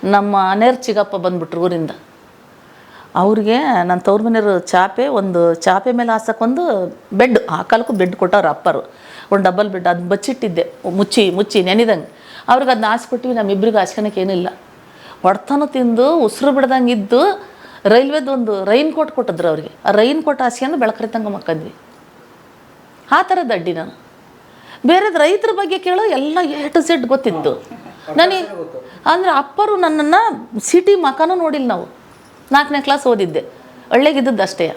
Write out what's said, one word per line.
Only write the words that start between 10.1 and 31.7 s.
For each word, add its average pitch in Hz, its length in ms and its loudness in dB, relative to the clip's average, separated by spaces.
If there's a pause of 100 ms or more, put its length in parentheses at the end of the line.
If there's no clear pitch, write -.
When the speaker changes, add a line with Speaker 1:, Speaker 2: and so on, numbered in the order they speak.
Speaker 1:
ಮುಚ್ಚಿ, 196 400 2
ಮುಚ್ಚಿ 196 320 0
ನೆನೆದಂಗೆ. 190 580 0 (280)
ಅವ್ರಿಗೆ 262 220 2
ಅದನ್ನ 220 160 0
ಹಾಸ್ಕೊಟ್ಟಿವಿ, 240 480 -4
ನಮ್ಮಿಬ್ರಿಗೆ 208 440 0
ಹಾಸ್ಕೊಳಕ್ಕೆ 208 420 -2
ಏನಿಲ್ಲ. 185 280 -2 (760)
ಹೊಡ್ತನೂ 262 440 0
ತಿಂದು 262 500 2
ಉಸಿರು 269 360 2
ಬಿಡ್ದಂಗೆ 262 400 2
ಇದ್ದು, 247 560 0 (360)
ರೈಲ್ವೆದು 269 480 2
ಒಂದು 220 320 -2
ರೈನ್ 262 280 2
ಕೋಟ್ 311 180 -2
ಕೊಟ್ಟಿದ್ರು 175 380 -4
ಅವ್ರಿಗೆ, 156 220 -4 (140)
ಆ - 60 0
ರೈನ್ 247 320 2
ಕೋಟ್ 285 200 -2
ಹಾಸ್ಕೊಂಡು 262 340 -4
ಬೆಳಕರಿತಂಗೆ 220 520 -4
ಮಕ್ಕಂದ್ವಿ. 165 460 -6 (1400)
ಆ 320 100 2
ಥರದ್ದು 370 320 -2
ಅಡ್ಡಿ 175 180 -4
ನಾನು. - 380 -10 (760)
ಬೇರೆದು 359 320 2
ರೈತರ 392 340 2
ಬಗ್ಗೆ 381 260 -4
ಕೇಳೋ 370 260 -2
ಎಲ್ಲ 302 380 -2
A 294 300 -6
to 330 160 0
Z 294 180 0
ಗೊತ್ತಿತ್ತು 190 460 0
Speaker 2:
ಹ್ಮ್. - 680 -10
Speaker 1:
ನನಗೆ. 370 240 2
Speaker 2:
ಗೊತ್ತು. 175 480 -12 (160)
Speaker 1:
ಅಂದ್ರೆ 359 240 0
ಅಪ್ಪರು 392 460 0
ನನ್ನನ್ನು 311 720 0 (100)
ಸಿಟಿ 359 340 4
ಮಕಾನೂ 320 400 0
ನೋಡಿಲ್ಲ 302 340 -2
ನಾವು. 175 320 -6 (520)